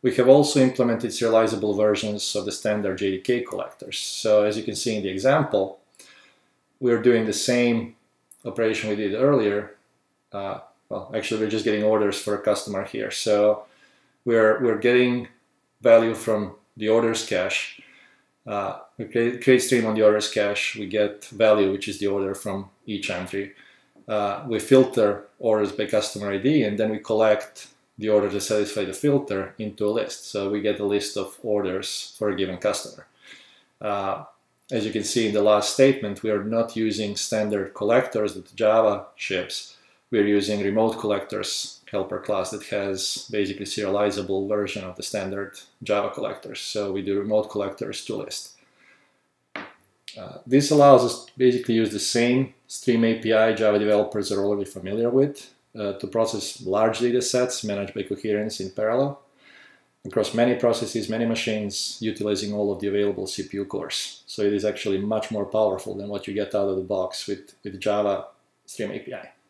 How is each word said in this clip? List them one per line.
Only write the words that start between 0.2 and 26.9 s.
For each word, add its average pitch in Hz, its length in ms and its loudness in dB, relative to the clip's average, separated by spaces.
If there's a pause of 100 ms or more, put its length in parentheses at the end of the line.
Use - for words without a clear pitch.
also 143 320 8
implemented 117 500 2
serializable 107 640 2
versions 104 580 0
of 101 120 -4
the 101 60 -4
standard 101 460 -2
J 98 140 0
D 95 80 -4
K 123 220 0
collectors. - 580 -10
So 107 420 2
as 107 140 0
you 110 80 -6
can 107 100 -6
see 110 220 -2
in 98 80 -4
the 95 40 -2
example, 104 680 0 (1000)
we're 120 220 2
doing 113 240 4
the 104 60 -2
same 120 640 0 (500)
operation 110 460 -2
we 104 60 0
did 104 180 -2
earlier. 110 600 2 (560)
Uh, 98 280 -8 (280)
well, 98 260 -10
actually, 110 280 -2
we're 107 80 0
just 107 140 -2
getting 107 200 0
orders 107 340 2
for 104 160 -2
a 101 60 -4
customer 101 440 -2
here. 110 260 -6
So 104 540 2 (600)
we're, 113 380 4
we're 113 160 2
getting 123 500 4 (540)
value 117 320 8
from 104 400 -2 (240)
the 107 100 -2
orders 113 380 4
cache. - 540 -2 (680)
Uh, 101 320 -4 (180)
we 110 80 -10
create, 117 400 -2
create 127 140 8
stream 123 260 2
on 110 100 0
the 110 80 2
orders 107 280 4
cache. 104 460 -2
We 104 100 -8
get 104 400 -2
value, 104 440 4
which 98 180 -4
is 98 100 -8
the 101 80 -4
order 98 280 -2
from 98 360 -8 (160)
each 101 240 -6
entry. 95 420 -6 (540)
Uh, 104 420 -2
we 110 120 0
filter 113 680 4 (100)
orders 107 340 0
by 110 120 -4
customer 104 480 -2
I 98 60 -2
D, 135 240 2
and 104 160 -2
then 110 120 0